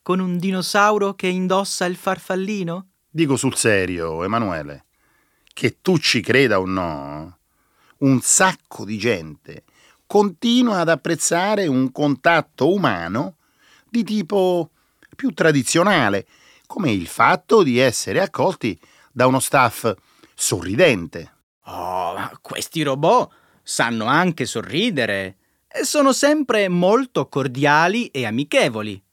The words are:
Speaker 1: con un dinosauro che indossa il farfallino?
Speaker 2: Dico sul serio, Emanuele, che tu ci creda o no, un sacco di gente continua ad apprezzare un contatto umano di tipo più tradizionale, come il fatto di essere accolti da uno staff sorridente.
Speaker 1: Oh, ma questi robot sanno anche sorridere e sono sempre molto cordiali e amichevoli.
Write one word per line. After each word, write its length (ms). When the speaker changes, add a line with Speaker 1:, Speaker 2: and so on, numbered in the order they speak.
Speaker 1:
con 200
un 180
dinosauro 760
che 120
indossa 600
il 100
farfallino? 920
Speaker 2:
Dico 240
sul 220
serio, 640
Emanuele, 640
che 300
tu 160
ci 220
creda 400
o 60
no, 720
un 220
sacco 640
di 120
gente 680
continua 760
ad 80
apprezzare 760
un 240
contatto 840
umano 640
di 160
tipo 680
più 180
tradizionale, 960
come 260
il 140
fatto 560
di 160
essere 420
accolti 580
da 140
uno 140
staff 520
sorridente. 1000
Speaker 1:
Oh, 500
ma 260
questi 420
robot 500
sanno 420
anche 400
sorridere 920
e 180
sono 280
sempre 560
molto 600
cordiali 800
e 180
amichevoli. 760